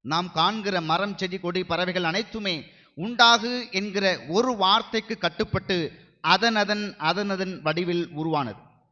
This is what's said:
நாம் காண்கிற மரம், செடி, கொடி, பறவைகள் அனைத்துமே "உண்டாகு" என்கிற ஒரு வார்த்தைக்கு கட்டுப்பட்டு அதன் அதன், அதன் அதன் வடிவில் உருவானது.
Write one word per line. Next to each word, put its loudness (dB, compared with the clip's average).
நாம் -2
காண்கிற 0
மரம், -2
செடி, -6
கொடி, -4
பறவைகள் -2
அனைத்துமே -4
"உண்டாகு" 4
என்கிற 0
ஒரு 2
வார்த்தைக்கு 2
கட்டுப்பட்டு -2
அதன் 4
அதன், 0
அதன் 0
அதன் -4
வடிவில் 0
உருவானது. -4